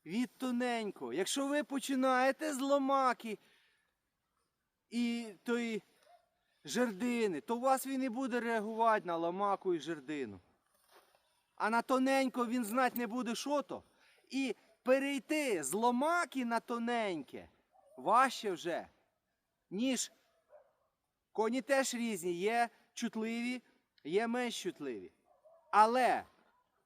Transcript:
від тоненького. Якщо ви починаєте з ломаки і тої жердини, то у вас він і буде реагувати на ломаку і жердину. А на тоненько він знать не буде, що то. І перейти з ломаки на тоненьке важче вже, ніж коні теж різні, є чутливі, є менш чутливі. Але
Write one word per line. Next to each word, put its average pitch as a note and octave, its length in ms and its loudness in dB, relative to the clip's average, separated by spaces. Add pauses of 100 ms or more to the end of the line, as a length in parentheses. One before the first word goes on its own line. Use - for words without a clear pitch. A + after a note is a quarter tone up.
від G#3+ 300 -2
тоненького. A#3+ 760 -2
Якщо C#4 340 0
ви C#4+ 180 0
починаєте C4+ 880 0
з B3 60 -6
ломаки C4+ 800 2 (1500)
і A#3 360 -2 (160)
тої A#3 400 -2 (840)
жердини, G#3+ 760 0
то A#3 160 -2
у A#3+ 40 -6
вас C4 260 2
він C4+ 160 -2
і C4 60 -2
буде A#3+ 320 -2
реагувати A3 680 2
на E3+ 100 -2
ломаку F#3 580 0
і D#3+ 40 -2
жердину. C3+ 600 -6 (1160)
А G#3 140 0
на A#3 120 2
тоненько C4 640 2
він A#3+ 180 -2
знать B3 320 2
не A#3+ 100 -2
буде, A#3 280 -4
що C#4+ 280 0
то. A2+ 200 -10 (480)
І B3+ 260 -2 (260)
перейти C4+ 800 2
з C3+ 100 -4
ломаки B3+ 720 0
на A#3 160 0
тоненьке A3 880 -4 (480)
важче G#3+ 560 2
вже, C#3+ 340 -6 (840)
ніж A#3 420 -2 (1200)
коні A3+ 300 0
теж C4+ 320 0
різні, G#3 380 -2
є A3 360 0 (260)
чутливі, A#3 680 -4 (420)
є F#3+ 220 0
менш A#3+ 360 -2
чутливі. B2+ 480 -6 (600)
Але G#3+ 540 4 (600)